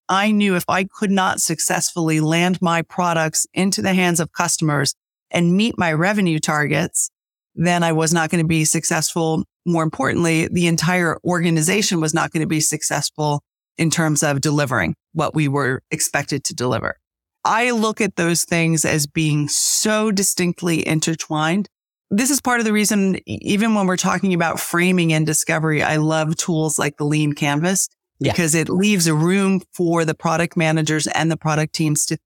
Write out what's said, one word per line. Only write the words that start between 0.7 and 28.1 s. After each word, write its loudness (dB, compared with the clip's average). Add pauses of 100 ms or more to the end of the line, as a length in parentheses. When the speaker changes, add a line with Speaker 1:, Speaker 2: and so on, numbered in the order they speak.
Speaker 1:
could -4
not 0
successfully -2
land 0
my 0
products -2
into -2
the 0
hands 2
of -4
customers -2 (340)
and 2
meet 0
my 0
revenue 2
targets, -2 (420)
then 0
I 2
was 0
not 0
gonna 0
be 0
successful. -2 (220)
More 0
importantly, 0
the 0
entire 0
organization 0
was -2
not -2
gonna -2
be -2
successful -2 (340)
in 0
terms 0
of 0
delivering 0 (160)
what -2
we 0
were -2 (100)
expected -4
to -6
deliver. -2 (480)
I 2
look 0
at 0
those 0
things 2
as 0
being 0
so 0
distinctly 0
intertwined. 0 (420)
This 0
is 0
part 0
of 0
the 2
reason, 2 (100)
e-, -8
even 0
when 2
we're 0
talking 0
about 0
framing 2
and 2
discovery, 0
I 0
love 0
tools -2
like -2
the -4
Lean 0
Canvas 0 (300)